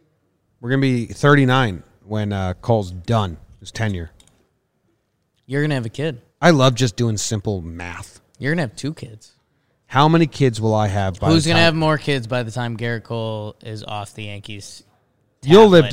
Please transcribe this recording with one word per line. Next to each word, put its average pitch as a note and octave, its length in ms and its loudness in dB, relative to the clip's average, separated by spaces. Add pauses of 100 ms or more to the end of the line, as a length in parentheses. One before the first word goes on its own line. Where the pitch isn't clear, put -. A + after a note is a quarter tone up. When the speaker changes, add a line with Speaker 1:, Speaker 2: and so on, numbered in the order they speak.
(600)
Speaker 1:
We're A#2+ 100 -6
gonna C3+ 120 2
be B2 240 0
thirty-nine C3 760 2 (220)
when, G#2 280 -4
uh, F#2+ 220 -4
Cole's G#2+ 360 -2
done F#2 460 -4 (240)
his G2 100 -20
tenure. F#2+ 400 -6 (1400)
Speaker 2:
You're C#3 160 -4
gonna D3+ 120 -2
have A#2+ 120 -4
a G#2+ 40 -10
kid. C#3 300 -8 (200)
Speaker 1:
I E3 100 6
love C3 240 4
just A#2+ 220 -2
doing A2+ 200 -2
simple G2 460 -4
math. E2+ 580 -14 (180)
Speaker 2:
You're C3+ 140 -4
gonna E3+ 100 -2
have A#2+ 140 -8
two D3 180 -8
kids. - 380 -20 (540)
Speaker 1:
How C#3+ 220 4
many E3 180 4
kids B2+ 340 -2
will A2 140 0
I G#2+ 140 0
have F#2+ 300 -4
by C#3+ 120 -2
Speaker 2:
Who's E3 140 2
Speaker 1:
the D#3+ 60 -2
Speaker 2:
gonna E3 100 2
Speaker 1:
time E3 40 4
Speaker 2:
have E3 100 2
more D#3 240 0
kids C3+ 280 -4
by B2 180 -4
the A2+ 80 -10
time A#2+ 240 -6
Garrett A#2 280 -6
Cole A2 580 -8
is A2 200 -14
off G#2 320 -12
the A2 100 -14
Yankees G2+ 600 -16 (580)
Speaker 1:
You'll G3+ 260 8
live E3+ 180 8
Speaker 2:
tablet? G#2 60 -4